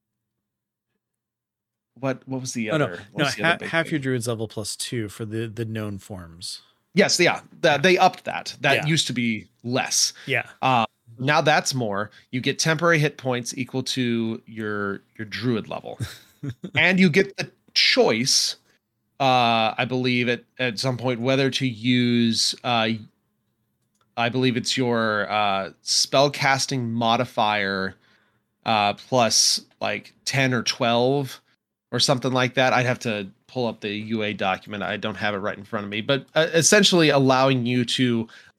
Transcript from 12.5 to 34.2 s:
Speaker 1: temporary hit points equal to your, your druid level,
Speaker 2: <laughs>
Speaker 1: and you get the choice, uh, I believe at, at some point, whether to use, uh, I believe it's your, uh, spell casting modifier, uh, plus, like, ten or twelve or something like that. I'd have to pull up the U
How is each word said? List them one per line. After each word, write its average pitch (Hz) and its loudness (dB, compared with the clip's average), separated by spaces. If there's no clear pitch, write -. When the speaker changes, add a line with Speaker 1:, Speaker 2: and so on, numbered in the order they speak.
Speaker 1:
temporary 160 2
hit 147 0
points 123 -6
equal 131 -4
to 117 -2
your, 104 -6
your 110 -10
druid 104 -4
level, - -10
Speaker 2:
<laughs> - -10
Speaker 1:
and 175 2
you 185 6
get 190 0
the - -10
choice, - 2
uh, 117 2
I 127 0
believe 123 0
at, 117 -2
at 120 -4
some 123 -2
point, 120 -2
whether 135 2
to 131 -2
use, 120 2
uh, 113 0
I 120 0
believe 127 0
it's - -4
your, 113 0
uh, 98 0
spell - 2
casting 131 0
modifier, 107 0
uh, 104 2
plus, - 2
like, 104 -6
ten 131 0
or 113 -2
twelve 127 0
or 123 -2
something 131 0
like 127 0
that. 131 4
I'd 123 2
have 123 -2
to 104 -6
pull 123 -4
up 110 -8
the 107 -6
U 107 -4